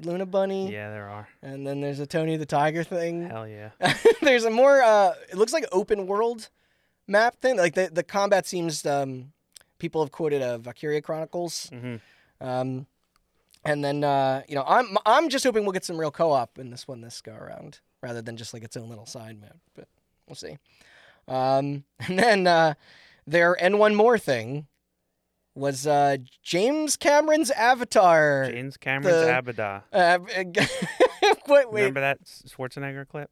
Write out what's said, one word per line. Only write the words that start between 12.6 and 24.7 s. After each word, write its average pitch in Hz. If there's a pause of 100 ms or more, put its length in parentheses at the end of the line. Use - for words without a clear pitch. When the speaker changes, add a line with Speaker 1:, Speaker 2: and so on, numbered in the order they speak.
Speaker 1:
and 147
then, 143
uh, 135
you 151
know, 135
I'm, 202
I'm 285
just 254
hoping 220
we'll 196
get 180
some 170
real 156
co-op 143
in 131
this 123
one 123
this 117
go 110
around, - (240)
rather 120
than 117
just, 113
like, 113
its 113
own 113
little 113
side 110
map. 104 (200)
But - (400)
we'll -
see. 104 (680)
Um, 135
<laughs> -
and 185
then, 202
uh, 165 (540)
their 170
N 196
one 214
more 220
thing 135 (880)